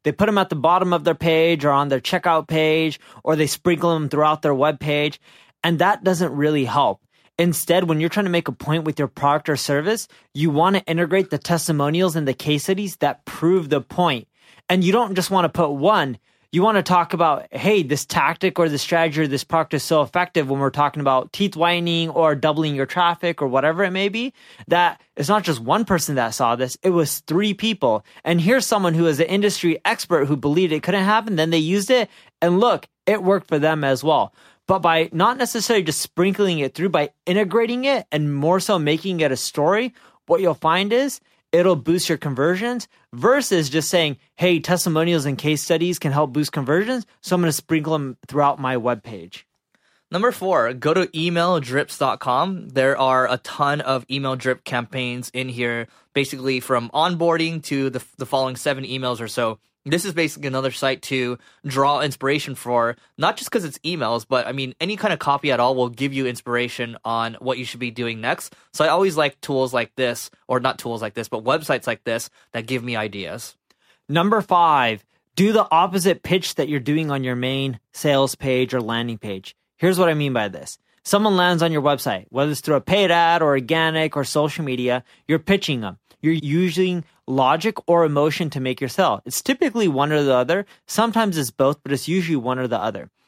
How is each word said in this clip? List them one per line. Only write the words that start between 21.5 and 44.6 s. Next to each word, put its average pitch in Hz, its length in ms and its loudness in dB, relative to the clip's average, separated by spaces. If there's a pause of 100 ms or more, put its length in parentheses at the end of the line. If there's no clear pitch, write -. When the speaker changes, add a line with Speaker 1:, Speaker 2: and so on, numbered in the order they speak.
Speaker 1:
whitening 170 540 0
or 151 260 2
doubling 151 400 0
your 135 100 -2
traffic 175 560 -2
or 139 60 0
whatever 143 340 2
it 190 80 0
may 190 180 -2
be, 233 240 -6 (360)
that 175 320 2 (160)
it's 147 120 -4
not 208 140 4
just 156 160 -2
one 151 260 0
person 160 300 0
that 117 200 -2
saw 120 200 2
this. 127 300 -4
It 190 60 4
was 165 360 0
three 202 280 0
people. 147 500 0 (180)
And 170 180 2
here's 240 240 2
someone 190 300 2
who 170 140 4
is 143 100 0
an 160 80 2
industry 185 580 0
expert 175 420 0
who 143 100 0
believed 151 360 0
it 151 120 -4
couldn't 190 180 0
happen. 214 320 0
Then 160 160 0
they 165 80 2
used 190 320 0
it, 247 180 4 (320)
and 175 200 4
look, 220 260 2 (200)
it 202 180 2
worked 196 240 2
for 156 100 0
them 156 240 2
as 135 220 0
well. 143 280 2 (340)
But 190 120 2
by 165 340 2
not 214 240 2
necessarily 233 460 0
just 151 180 -2
sprinkling 185 600 0
it 135 140 -4
through, 170 140 -2
by 170 220 0 (160)
integrating 214 580 0
it 269 280 0
and 151 220 -2
more 160 260 2
so 190 180 0
making 160 420 -2
it 147 120 2
a 127 40 -2
story, 196 560 -2 (340)
what 170 140 2
you'll 175 140 2
find 175 360 0
is 262 300 0 (320)
it'll 175 240 6
boost 160 320 0
your 165 80 0
conversions 180 720 -2 (240)
versus 180 560 2
just 151 220 -2
saying, 156 260 2 (200)
"Hey, 175 240 2